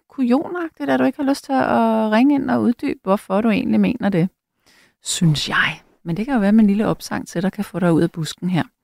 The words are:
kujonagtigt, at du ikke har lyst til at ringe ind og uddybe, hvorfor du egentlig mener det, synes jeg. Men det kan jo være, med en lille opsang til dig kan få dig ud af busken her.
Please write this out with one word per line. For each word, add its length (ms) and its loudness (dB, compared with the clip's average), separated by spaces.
kujonagtigt, 800 -2
at 100 0
du 60 2
ikke 120 -2
har 120 -2
lyst 140 -2
til 100 -6
at 580 0
ringe 240 4
ind 160 -2
og 100 0
uddybe, 420 -2
hvorfor 380 -2
du 80 0
egentlig 300 0
mener 300 0
det, 200 2
synes 480 0
jeg. 320 -2
Men 140 -6
det 80 -4
kan 80 -4
jo 60 2
være, 120 4
med 120 6
en 40 6
lille 200 0
opsang 400 -6
til 140 -6
dig 100 0
kan 140 -8
få 140 -10
dig 140 2
ud 80 4
af 100 0
busken 380 -8
her. 140 0